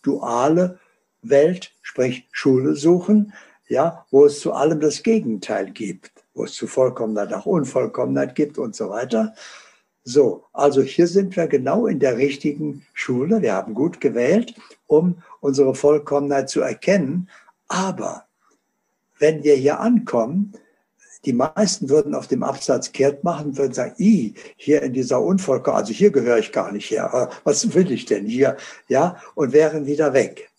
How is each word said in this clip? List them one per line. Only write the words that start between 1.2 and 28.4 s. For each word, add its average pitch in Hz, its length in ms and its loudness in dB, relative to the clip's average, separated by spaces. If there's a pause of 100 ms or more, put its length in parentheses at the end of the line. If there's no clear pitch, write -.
Welt, 151 580 2
sprich - 500 -4
Schule 135 460 2
suchen, 180 560 2 (360)
ja, 147 420 -2
wo 139 160 8
es 143 140 2
zu 170 120 -4
allem 151 280 0
das 147 220 0
Gegenteil 110 680 -2
gibt, 92 420 -12 (220)
wo 117 100 -6
es 110 80 -12
zu - 140 -10
Vollkommenheit 110 640 -2
auch 101 140 -8
Unvollkommenheit 135 880 -2
gibt 147 240 -2
und 123 180 -8
so 98 140 -8
weiter. 170 440 -2 (680)
So, 120 480 0
also 135 300 2
hier 170 260 0
sind 185 280 -2
wir 165 120 -2
genau 143 380 0
in 196 120 -2
der 123 180 0
richtigen 143 760 -4
Schule. 156 500 -2
Wir 107 120 0
haben 95 200 -6
gut 131 260 -4
gewählt, 139 540 0 (320)
um 170 360 2 (180)
unsere 135 340 2
Vollkommenheit 143 760 0
zu 151 120 -2
erkennen. 175 680 -2 (380)
Aber 170 600 -6 (920)
wenn 151 240 2
wir 147 140 6
hier 135 240 0
ankommen, 196 720 0 (720)
die 135 80 -2
meisten 147 560 -2
würden 147 260 2
auf - 140 -8
dem - 160 -2
Absatz 135 480 -4
kehrt 143 320 0
machen 156 240 -4
und 131 100 -8
würden 135 160 -2
sagen, 123 240 -8
„I, 175 360 2 (220)
hier 143 260 2
in 131 100 -4
dieser 127 280 0
Unvollkommenheit, 156 640 0
also - 100 -6
hier 196 200 4
gehöre 120 260 2
ich 107 140 -2
gar 90 180 -2
nicht 104 200 -10
her. 101 220 -2
Äh, 123 300 -2
was 156 320 0
will 180 160 4
ich 117 160 -4
denn 101 200 -2
hier?“ 123 300 0 (300)